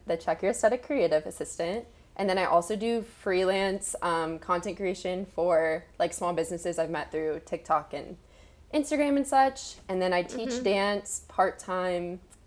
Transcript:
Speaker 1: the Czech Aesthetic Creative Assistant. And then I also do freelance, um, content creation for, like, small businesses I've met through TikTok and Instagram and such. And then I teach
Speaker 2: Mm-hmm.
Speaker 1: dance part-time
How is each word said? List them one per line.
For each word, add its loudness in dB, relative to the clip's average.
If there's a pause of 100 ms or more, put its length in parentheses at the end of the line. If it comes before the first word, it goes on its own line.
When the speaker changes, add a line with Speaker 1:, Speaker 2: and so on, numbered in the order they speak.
Speaker 1:
the -2
Czech -2
Aesthetic 2
Creative 2
Assistant. -6 (320)
And 0
then 2
I 0
also 4
do -2
freelance, 0
um, 0
content -2
creation -4
for, 2 (140)
like, 2
small -2
businesses -2
I've 0
met -6
through -2
TikTok -2
and -10 (560)
Instagram 2
and 2
such. 2 (120)
And 0
then 2
I 4
teach -6
Speaker 2:
Mm-hmm. -4
Speaker 1:
dance 0
part-time -2 (280)